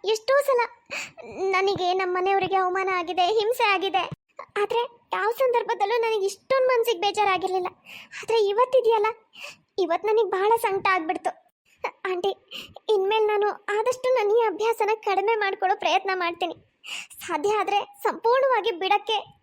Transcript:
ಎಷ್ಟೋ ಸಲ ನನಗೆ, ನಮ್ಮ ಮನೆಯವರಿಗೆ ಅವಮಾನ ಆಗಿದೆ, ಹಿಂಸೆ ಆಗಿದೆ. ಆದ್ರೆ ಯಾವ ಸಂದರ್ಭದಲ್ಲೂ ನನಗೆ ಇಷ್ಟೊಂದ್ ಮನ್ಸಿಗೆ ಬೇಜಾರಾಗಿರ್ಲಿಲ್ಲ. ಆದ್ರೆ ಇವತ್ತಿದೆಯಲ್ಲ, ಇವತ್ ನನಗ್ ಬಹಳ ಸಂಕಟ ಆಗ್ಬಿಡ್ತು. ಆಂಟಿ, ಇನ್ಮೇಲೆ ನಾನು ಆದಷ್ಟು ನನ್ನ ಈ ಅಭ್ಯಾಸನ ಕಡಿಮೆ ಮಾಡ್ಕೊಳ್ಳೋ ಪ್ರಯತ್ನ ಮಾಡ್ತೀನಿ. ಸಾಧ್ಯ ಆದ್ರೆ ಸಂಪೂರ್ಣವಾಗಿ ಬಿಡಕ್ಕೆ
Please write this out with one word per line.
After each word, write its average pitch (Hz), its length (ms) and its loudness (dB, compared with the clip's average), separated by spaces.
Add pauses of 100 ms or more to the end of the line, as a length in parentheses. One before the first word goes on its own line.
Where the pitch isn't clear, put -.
ಎಷ್ಟೋ 440 380 2
ಸಲ 523 180 2 (640)
ನನಗೆ, 381 680 -2
ನಮ್ಮ 370 220 -2
ಮನೆಯವರಿಗೆ 381 400 0
ಅವಮಾನ 381 380 0
ಆಗಿದೆ, 349 320 -2
ಹಿಂಸೆ 440 380 0
ಆಗಿದೆ. 381 380 0 (600)
ಆದ್ರೆ 466 200 0 (300)
ಯಾವ 392 180 0
ಸಂದರ್ಭದಲ್ಲೂ 466 680 0
ನನಗೆ 440 260 0
ಇಷ್ಟೊಂದ್ 508 420 0
ಮನ್ಸಿಗೆ 466 320 2
ಬೇಜಾರಾಗಿರ್ಲಿಲ್ಲ. 381 680 0 (560)
ಆದ್ರೆ 453 220 2
ಇವತ್ತಿದೆಯಲ್ಲ, 453 600 4 (720)
ಇವತ್ 349 260 0
ನನಗ್ 427 260 2
ಬಹಳ 403 260 2
ಸಂಕಟ 415 340 -2
ಆಗ್ಬಿಡ್ತು. 330 560 -4 (400)
ಆಂಟಿ, 370 420 -4 (600)
ಇನ್ಮೇಲೆ 427 380 2
ನಾನು 415 240 2
ಆದಷ್ಟು 494 640 -2
ನನ್ನ 415 160 2
ಈ 466 160 4
ಅಭ್ಯಾಸನ 427 440 0 (140)
ಕಡಿಮೆ 392 300 0
ಮಾಡ್ಕೊಳ್ಳೋ 392 420 0
ಪ್ರಯತ್ನ 381 380 -2
ಮಾಡ್ತೀನಿ. 349 400 -4 (720)
ಸಾಧ್ಯ 359 300 -2
ಆದ್ರೆ 392 280 0
ಸಂಪೂರ್ಣವಾಗಿ 466 840 0
ಬಿಡಕ್ಕೆ 403 480 0 (240)